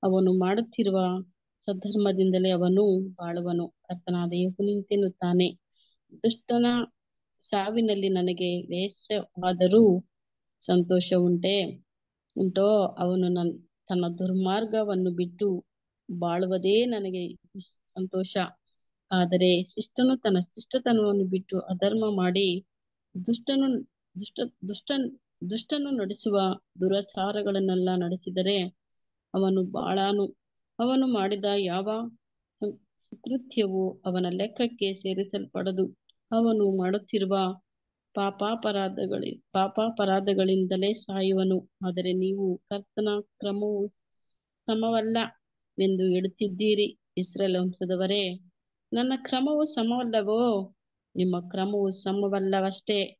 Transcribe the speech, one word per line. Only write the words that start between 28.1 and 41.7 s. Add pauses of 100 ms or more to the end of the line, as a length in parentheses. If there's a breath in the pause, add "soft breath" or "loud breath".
ಅವನು
ಬಾಳಾನು. (440)
ಅವನು
ಮಾಡಿದ (120)
ಯಾವ (540)
ಸುಕೃತ್ಯವೂ
ಅವನ
ಲೆಕ್ಕಕ್ಕೆ
ಸೇರಿಸಲ್ಪಡದು. (360)
ಅವನು
ಮಾಡುತ್ತಿರುವ (760)
ಪಾಪಾಪರಾಧಗಳಿ-,
ಪಾಪಾಪರಾಧಗಳಿಂದಲೇ
ಸಾಯುವನು. (180)